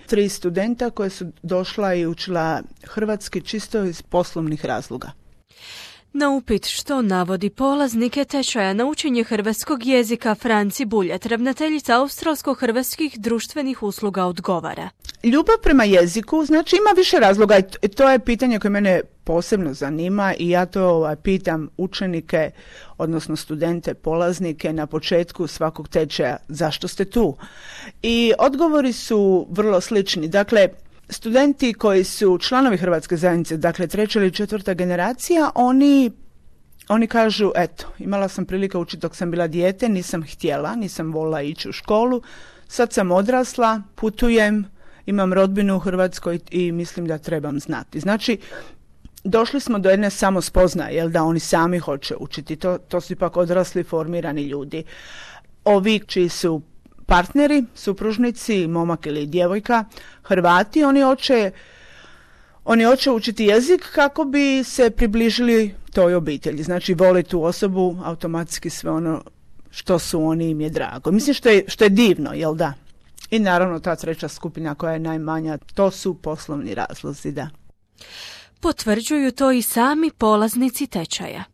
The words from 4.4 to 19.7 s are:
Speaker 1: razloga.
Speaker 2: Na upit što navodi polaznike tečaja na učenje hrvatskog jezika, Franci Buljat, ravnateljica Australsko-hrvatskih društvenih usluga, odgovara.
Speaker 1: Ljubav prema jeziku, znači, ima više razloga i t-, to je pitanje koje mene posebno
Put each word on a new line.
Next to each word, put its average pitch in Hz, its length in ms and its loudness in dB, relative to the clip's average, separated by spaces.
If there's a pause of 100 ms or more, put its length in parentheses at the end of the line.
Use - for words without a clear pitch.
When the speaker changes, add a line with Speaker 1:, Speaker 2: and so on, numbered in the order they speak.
Speaker 1:
razloga. - 460 -8 (1040)
Speaker 2:
Na 285 180 0
upit 254 360 -2
što - 360 -4
navodi 190 480 0
polaznike 269 720 0
tečaja 247 480 -2
na 214 120 0
učenje 269 400 0
hrvatskog 220 640 -2
jezika, 233 480 2
Franci 214 500 0
Buljat, 196 420 -2
ravnateljica 254 760 0
Australsko-hrvatskih 269 1160 -4
društvenih 233 640 -4
usluga, 196 420 -4
odgovara. 175 640 -4 (340)
Speaker 1:
Ljubav 294 400 4
prema 277 220 6
jeziku, 202 600 4
znači, 311 320 4
ima 415 200 4
više 359 220 4
razloga 208 400 6
i 190 40 6
t-, - 260 -4
to 269 220 4
je 262 80 6
pitanje 240 400 0
koje 202 120 -2
mene 202 300 2 (240)
posebno 170 500 -2